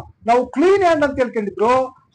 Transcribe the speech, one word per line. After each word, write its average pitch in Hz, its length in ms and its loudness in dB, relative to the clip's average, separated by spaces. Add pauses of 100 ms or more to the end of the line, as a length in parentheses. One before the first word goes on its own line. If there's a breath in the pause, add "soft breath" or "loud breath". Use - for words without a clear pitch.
(280)
ನಾವು 247 220 2
ಕ್ಲೀನ್ 381 340 2
ಹ್ಯಾಂಡ್ 311 220 2
ಅಂತ 262 140 -2
ಹೇಳ್ಕೊಂಡಿದ್ರು, 233 760 -2 (180)